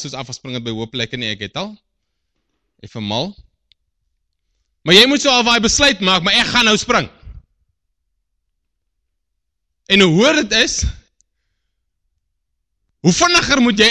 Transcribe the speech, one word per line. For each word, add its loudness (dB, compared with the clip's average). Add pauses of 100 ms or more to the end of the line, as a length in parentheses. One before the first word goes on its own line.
soos -14
afgespring -12
het -10
by -6
hoë -8
plekke -8
nie, -6
ek -10
het -12
al. -10 (1120)
Effe -16
mal. -6 (1500)
Maar 4
jy 6
moet 0
so 2
al 2
daai 2
besluit 0
maak, 0
maar 0
ek -4
gaan 0
nou 2
spring. -2 (3000)
En 4
hoe 4
hoor 4
dit -2
is, -2 (2250)
hoe 4
vinniger 0
moet 2
jy 4